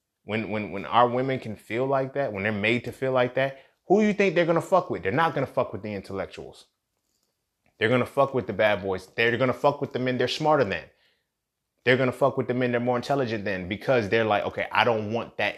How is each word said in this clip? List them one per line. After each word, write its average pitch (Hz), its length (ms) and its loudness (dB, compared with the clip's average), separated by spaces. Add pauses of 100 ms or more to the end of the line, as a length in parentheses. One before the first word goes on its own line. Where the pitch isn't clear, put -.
(240)
when, 104 260 -4
when, 107 220 -4
when 95 140 -8
our 117 220 4
women 127 320 -2
can 110 160 -10
feel 117 300 -6
like 135 280 -2
that, 135 200 -4
when 98 80 -6
they're 107 100 0
made 110 340 0
to 120 60 -8
feel 131 200 -4
like 127 240 0
that, 135 240 -2 (280)
who 202 140 4
do 214 60 4
you 208 60 2
think 196 200 2
they're 165 140 2
gonna 165 140 2
fuck 175 280 2
with? 98 140 -6
They're - 80 0
not 160 240 0
gonna 135 100 -2
fuck - 280 -4
with 98 100 -10
the 107 100 -8
intellectuals. 92 720 -10 (1120)
They're 113 120 2
gonna 123 160 4
fuck 135 280 0
with 127 140 -2
the 110 60 -6
bad 104 280 2
boys. 95 260 -4
They're 117 300 0
gonna 127 160 0
fuck 139 260 0
with 135 140 -8
the 127 60 -4
men 127 180 -2
they're 123 100 2
smarter 151 360 2
than. 87 220 -4 (960)
They're 127 140 4
gonna 127 140 2
fuck 131 240 0
with 123 120 -2
the 123 80 -2
men 123 160 0
they're 120 80 0
more 123 160 0
intelligent 120 500 -2
than 92 220 -4
because 107 420 0
they're 113 140 4
like, 104 220 2
"Okay, 98 260 -4
I 107 140 4
don't 110 280 0
want 113 240 -6
that 104 200 0